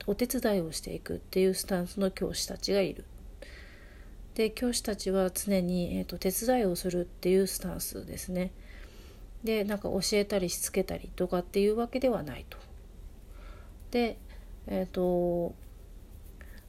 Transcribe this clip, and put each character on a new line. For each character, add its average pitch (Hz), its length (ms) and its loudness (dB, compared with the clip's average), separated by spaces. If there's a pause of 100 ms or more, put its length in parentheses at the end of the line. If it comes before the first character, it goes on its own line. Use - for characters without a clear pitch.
お 202 80 4
手 247 100 2
伝 233 340 2
い - 20 4
を 160 100 -2
し - 100 -6
て 165 140 -6
い 165 40 -4
く - 160 -6
っ - 40 -2
て - 220 -2
い 190 40 8
う 190 80 6
ス - 120 -4
タ 185 140 2
ン 175 80 0
ス - 120 -6
の 190 120 4
教 180 220 -2
師 - 140 -2
た 190 100 -6
ち - 160 0
が 202 80 6
い 175 120 2
る。 - 120 -10 (1300)
で、 220 160 4
教 240 220 2
師 - 100 0
た 208 120 0
ち 196 160 0
は 190 200 6
常 196 300 4
に、 180 360 2
え 185 40 2
ー - 40 0
と、 175 120 -8
手 185 140 2
伝 247 300 4
い 208 40 6
を 175 100 4
す 185 140 -2
る 175 120 2
っ - 40 2
て - 240 -2
い 185 80 8
う 190 100 6
ス - 120 -4
タ 175 160 -4
ン 170 60 -6
ス - 240 -6
で 165 120 -8
す - 140 -6
ね。 180 200 0 (920)
で、 220 200 2
な 208 120 0
ん - 40 0
か 175 100 -4
教 196 100 2 (140)
え 202 120 6
た 208 140 2
り 180 100 2
し - 80 -2
つ - 140 -2
け 190 120 4
た 170 140 -4
り - 180 -10
と 180 120 2
か 180 120 2
っ 180 40 2
て 202 160 0
い 202 100 8
う 214 60 4
わ 233 120 2
け 254 120 -2
で 254 100 4
は 180 140 2
な 135 140 -8
い - 120 -10
と。 - 80 -14 (1300)
で、 233 260 2 (500)
え 190 160 0
ー - 20 -4
と、 175 720 2 (1120)